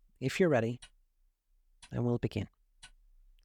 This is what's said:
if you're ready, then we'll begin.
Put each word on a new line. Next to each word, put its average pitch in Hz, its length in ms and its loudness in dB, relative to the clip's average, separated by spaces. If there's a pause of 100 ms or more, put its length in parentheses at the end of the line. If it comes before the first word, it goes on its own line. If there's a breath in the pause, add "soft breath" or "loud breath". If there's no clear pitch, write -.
(200)
if 131 200 -2
you're 180 100 6
ready, 120 300 2 (1120)
then 120 140 -2
we'll 120 140 0
begin. 104 280 -4 (960)